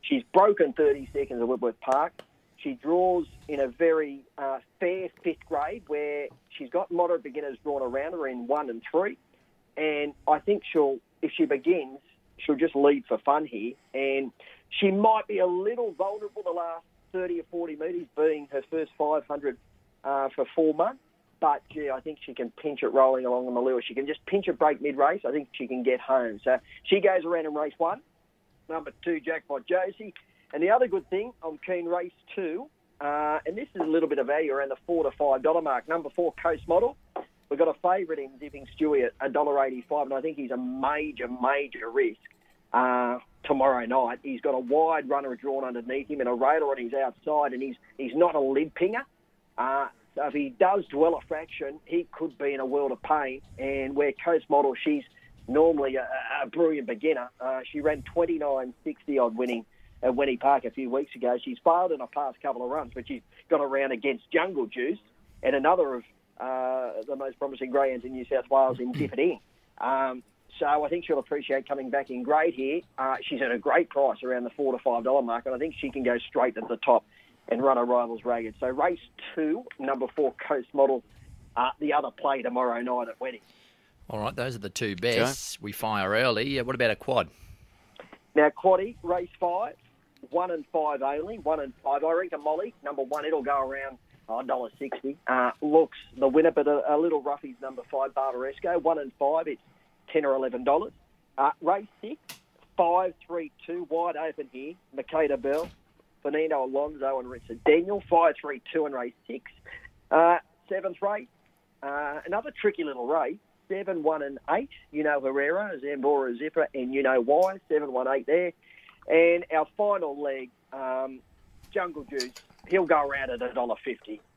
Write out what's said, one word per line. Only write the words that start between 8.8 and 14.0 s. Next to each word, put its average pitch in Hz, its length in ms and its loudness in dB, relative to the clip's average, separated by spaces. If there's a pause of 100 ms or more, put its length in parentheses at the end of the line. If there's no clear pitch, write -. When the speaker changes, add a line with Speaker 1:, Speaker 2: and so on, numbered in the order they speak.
Speaker 1:
three. 185 300 0 (580)
And 147 360 -2 (160)
I 151 100 6
think 202 240 0 (100)
she'll, 139 260 4 (240)
if 156 140 -2
she 165 80 4
begins, 139 540 0 (400)
she'll - 160 0
just 147 220 2
lead 143 320 6
for 120 100 0
fun 147 280 2
here. 120 260 -6 (220)
And 135 360 -2 (400)